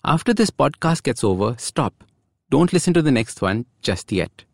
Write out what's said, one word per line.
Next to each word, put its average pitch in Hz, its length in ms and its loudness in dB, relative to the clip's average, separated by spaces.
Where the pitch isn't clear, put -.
After 165 300 0
this 208 160 2
podcast - 540 -2
gets 123 200 -2
over, 104 360 0
stop. - 440 -4
Don't 160 240 2
listen 180 220 0
to 165 80 4
the 151 80 2
next 113 320 -2
one 92 240 -2
just - 280 -4
yet. 90 320 -4